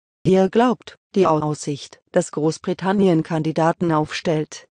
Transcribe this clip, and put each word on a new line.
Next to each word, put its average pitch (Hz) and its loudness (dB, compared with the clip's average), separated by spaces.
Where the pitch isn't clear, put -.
Er 190 4
glaubt, - 0
die 185 4
Aussicht, 151 -4
dass 175 0
Großbritannien 175 0
Kandidaten 160 -2
aufstellt, 156 -4